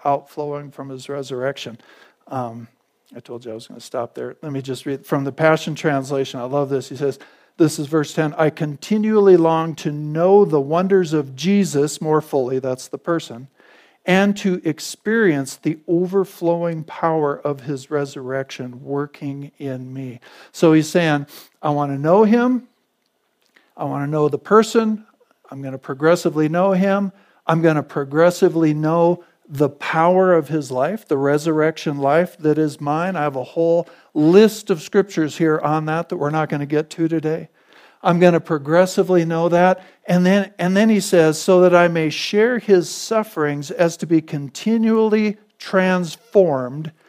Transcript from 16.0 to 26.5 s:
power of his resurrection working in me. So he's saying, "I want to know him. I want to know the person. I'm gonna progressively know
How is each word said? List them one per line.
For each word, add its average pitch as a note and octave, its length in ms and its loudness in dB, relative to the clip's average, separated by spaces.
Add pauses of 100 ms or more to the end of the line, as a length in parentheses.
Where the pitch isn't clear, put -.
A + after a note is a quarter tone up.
power D#3 560 -2
of C#3+ 220 -6
his C3+ 300 -10
resurrection C3+ 920 -8
working C#3+ 760 -8
in C3 340 -10
me. C3 260 -12 (320)
So E3 220 4
he's D#3 160 4
saying, D#3 380 0 (360)
"I D#3 80 -2
want C#3+ 220 -2
to C#3 60 -6
know F3 260 4
him. A#3+ 420 2 (1120)
I - 80 -8
want C#3 220 -4
to D3 40 -4
know D3+ 200 2
the C#3 80 -4
person. A3 680 2 (440)
I'm C#3 100 -14
gonna C3+ 180 -10
progressively D#3 680 0
know F3+ 240 2